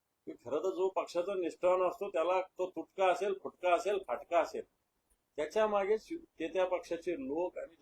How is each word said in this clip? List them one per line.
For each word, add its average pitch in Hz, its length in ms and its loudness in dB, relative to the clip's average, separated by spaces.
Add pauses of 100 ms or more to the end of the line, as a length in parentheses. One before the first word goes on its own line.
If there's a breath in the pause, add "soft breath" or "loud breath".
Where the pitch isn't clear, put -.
(260)
की - 80 -12
खरं 131 260 -4
तर 190 100 -2
जो 185 200 0
पक्षाचा 175 440 -2
निष्ठावान 180 560 2
असतो 202 200 -6
त्याला 180 320 2
तो 180 280 -4
तुटका 180 420 2
असेल, 196 220 0 (100)
फुटका 175 320 0
असेल, 170 220 2 (100)
फाटका 156 340 0
असेल, 120 220 -4 (720)
त्याच्या 180 320 2
मागे 202 320 2
शिव-, - 260 -12 (140)
ते 160 140 -4
त्या 185 120 2
पक्षाचे 175 480 -2
लोक 147 440 -4
आणि 139 240 -10